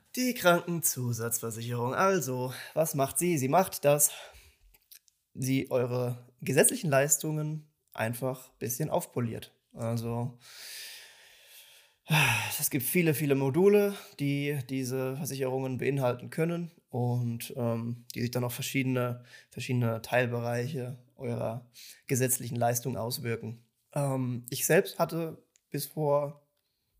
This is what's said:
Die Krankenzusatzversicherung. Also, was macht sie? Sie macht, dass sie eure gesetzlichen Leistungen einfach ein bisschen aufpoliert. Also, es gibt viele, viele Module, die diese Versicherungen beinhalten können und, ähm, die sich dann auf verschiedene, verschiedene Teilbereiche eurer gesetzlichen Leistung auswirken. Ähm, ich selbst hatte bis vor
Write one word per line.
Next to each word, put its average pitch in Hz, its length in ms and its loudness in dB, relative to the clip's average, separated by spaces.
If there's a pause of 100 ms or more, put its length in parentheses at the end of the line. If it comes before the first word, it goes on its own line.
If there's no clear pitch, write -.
(160)
Die 247 200 0
Krankenzusatzversicherung. 120 1600 0
Also, 131 580 2 (220)
was 160 200 2
macht 135 220 0
sie? 175 220 2
Sie 131 80 2
macht, 180 360 2
dass 147 280 4 (1200)
sie 135 380 0
eure 123 560 0 (140)
gesetzlichen 147 500 4
Leistungen 151 720 2 (280)
einfach 123 560 -4
ein - 100 -20
bisschen 131 300 -4
aufpoliert. 120 640 -4 (220)
Also, 117 640 -4 (2250)
es 147 100 0
gibt 131 160 0
viele, 165 280 4
viele 143 220 4
Module, 196 600 6 (240)
die 143 400 0 (100)
diese 131 480 -2
Versicherungen 131 600 -2
beinhalten 123 520 0
können 170 420 -2 (180)
und, 120 680 -2
ähm, 117 580 -4
die 113 80 -4
sich 120 100 -2
dann 123 120 -2
auf 120 100 -4
verschiedene, 127 680 -2 (260)
verschiedene 120 520 0
Teilbereiche 123 960 -2 (180)
eurer 120 540 -6 (380)
gesetzlichen 123 500 0
Leistung 120 400 0
auswirken. 113 680 -6 (300)
Ähm, 131 560 -2
ich - 160 -4
selbst - 340 4
hatte 165 380 -2 (320)
bis 143 160 -6
vor 147 560 0 (580)